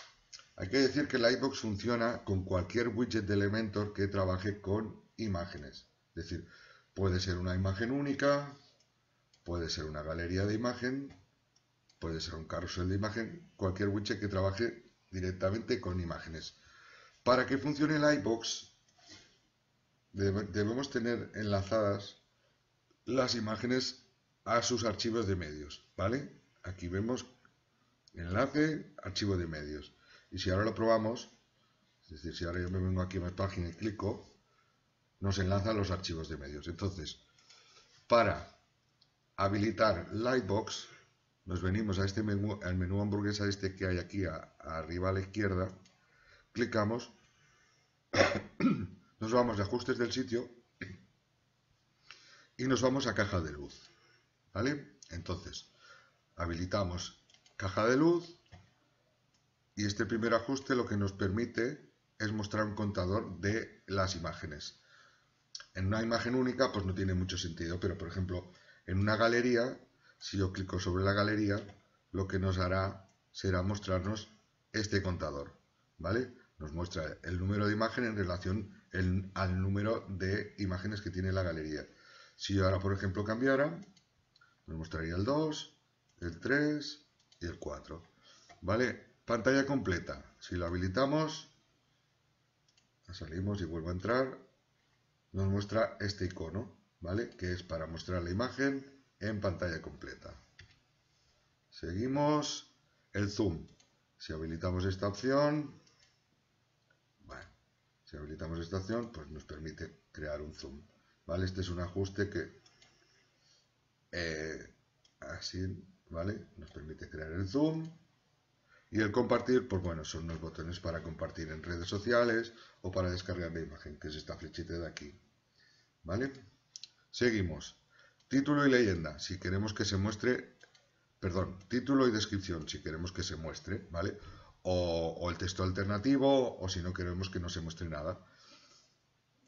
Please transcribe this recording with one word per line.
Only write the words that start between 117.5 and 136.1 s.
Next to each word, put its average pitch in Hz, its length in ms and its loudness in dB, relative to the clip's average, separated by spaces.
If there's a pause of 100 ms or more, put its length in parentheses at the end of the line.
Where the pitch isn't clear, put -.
Y 104 80 2
el 104 120 2
compartir, 123 560 2
pues 95 140 0
bueno, 82 220 -4
son 80 200 -6
unos 82 160 -6
botones 82 400 -8
para 82 200 -4
compartir 82 500 -8
en 78 120 -10
redes 85 240 -6
sociales 117 640 2 (300)
o 92 80 -6
para 92 180 0
descargar 87 440 -4
la 82 80 -6
imagen, 73 400 -10
que 78 80 -8
es 76 80 -8
esta - 200 -10
flechita 82 360 -10
de 82 140 -4
aquí, 76 300 -12 (880)
¿vale? 113 300 -2 (800)
Seguimos. 101 640 0 (500)
Título 143 400 4
y 139 40 8
leyenda, 90 500 4
si 92 180 -6
queremos 101 360 0
que 110 100 0
se 101 120 2
muestre, 107 600 0 (640)
perdón, 92 360 -2 (120)
título 127 400 4
y - 20 6
descripción, 98 580 -2
si 76 140 -8
queremos 82 300 -6
que 87 100 -4
se 80 140 -6
muestre, 80 560 -8
¿vale? 87 260 -2 (440)
O, 85 580 2
o 87 100 0
el 85 80 -4
texto 95 240 -2
alternativo, 113 1000 4